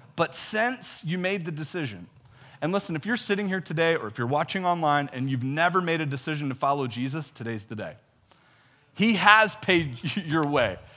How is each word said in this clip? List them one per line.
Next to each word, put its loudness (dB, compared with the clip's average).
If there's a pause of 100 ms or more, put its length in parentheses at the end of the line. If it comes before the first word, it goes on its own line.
(160)
but 0
since 0
you -2
made -2
the -6
decision. -6 (520)
And 0
listen, -2
if -8
you're 0
sitting -2
here -2
today 2
or -2
if -8
you're 0
watching -2
online 2
and -4
you've -2
never 2
made 0
a -2
decision -4
to -4
follow 0
Jesus, -6
today's -8
the -12
day. -8 (1000)
He 4
has 6
paid -2
<laughs> -
your 2
way. 2 (180)